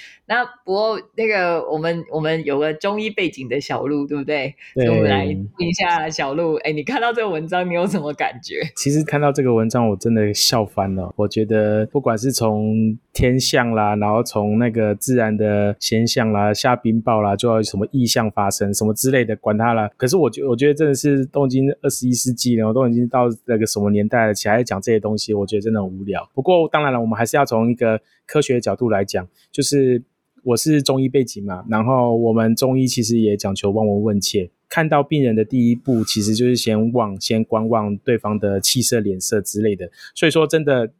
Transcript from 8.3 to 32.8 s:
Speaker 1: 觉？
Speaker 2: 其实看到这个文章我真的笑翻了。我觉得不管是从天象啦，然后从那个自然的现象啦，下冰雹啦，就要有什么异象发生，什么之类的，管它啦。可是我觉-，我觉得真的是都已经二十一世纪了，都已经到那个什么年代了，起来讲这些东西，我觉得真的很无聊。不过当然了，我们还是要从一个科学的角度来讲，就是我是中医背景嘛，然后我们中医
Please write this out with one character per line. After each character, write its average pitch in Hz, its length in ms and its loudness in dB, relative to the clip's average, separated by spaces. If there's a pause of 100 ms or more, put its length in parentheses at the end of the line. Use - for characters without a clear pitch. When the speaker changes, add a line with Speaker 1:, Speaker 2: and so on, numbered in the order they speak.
Speaker 1:
觉？ - 220 -8 (140)
Speaker 2:
其 139 160 0
实 156 100 2
看 147 180 -2
到 147 120 2
这 143 100 0
个 127 100 4
文 110 160 2
章 117 200 2
我 101 80 0
真 117 180 0
的 107 180 2
笑 110 320 0
翻 98 300 -2
了。 90 220 -6
我 104 100 0
觉 110 180 0
得 107 420 2
不 143 140 -2
管 120 160 0
是 123 140 -2
从 110 640 0 (160)
天 127 280 2
象 123 320 0
啦， 104 240 2
然 104 120 0
后 110 140 2
从 107 380 0
那 120 100 2
个 107 240 0
自 127 220 -2
然 110 200 2
的 104 440 2
现 113 260 0
象 113 240 0
啦， 104 240 2
下 123 220 0
冰 113 260 0
雹 110 180 2
啦， 101 140 0
就 110 140 -2
要 113 80 2
有 110 80 2
什 104 120 -6
么 98 140 -2
异 127 160 0
象 110 240 0
发 101 180 -2
生， 101 240 -2
什 104 120 -2
么 107 100 0
之 135 160 -2
类 131 140 2
的， 107 100 -2
管 107 240 -2
它 117 160 2
啦。 107 220 -2
可 127 100 -2
是 147 100 0
我 143 140 2
觉-， 143 160 -8
我 123 80 2
觉 135 140 2
得 147 60 4
真 151 120 0
的 143 80 2
是 135 320 0
都 139 220 0
已 - 20 0
经 131 140 2 (180)
二 143 80 0
十 - 160 -4
一 127 60 2
世 123 200 -2
纪 120 220 0
了， 110 180 0
都 131 140 2
已 117 80 2
经 120 140 0
到 123 160 2 (220)
那 117 120 0
个 113 80 0
什 - 140 -4
么 104 100 2
年 104 160 2
代 113 220 2
了， 107 60 0
起 - 140 -6
来 113 140 2
讲 98 180 -4
这 117 120 -2
些 110 80 2
东 107 180 -2
西， 104 160 -4
我 101 100 0
觉 101 120 -4
得 101 40 0
真 110 120 -2
的 107 100 0
很 95 80 -6
无 95 140 -12
聊。 95 280 -6
不 - 80 -6
过 165 280 2
当 151 160 0
然 139 80 0
了， 120 80 0
我 113 60 0
们 110 120 -2
还 117 80 2
是 156 100 -2
要 143 80 6
从 113 240 2
一 120 60 2
个 110 260 0 (240)
科 - 160 0
学 131 140 2
的 123 60 2
角 101 160 -2
度 123 120 0
来 101 160 2
讲， 95 220 -4 (240)
就 - 100 -6
是 131 400 2 (420)
我 120 140 2
是 151 240 2
中 135 220 0
医 131 40 0
背 131 160 2
景 104 220 -6
嘛， 92 240 -8
然 110 160 2
后 123 320 2
我 113 160 2
们 113 220 4
中 131 240 0
医 131 80 2